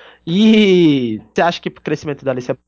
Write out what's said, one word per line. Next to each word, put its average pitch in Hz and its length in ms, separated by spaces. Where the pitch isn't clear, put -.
E 175 920
você 196 80
acha 170 180
que 175 100
pro - 120
crescimento 156 420
dela 131 140
isso 127 140
é 127 40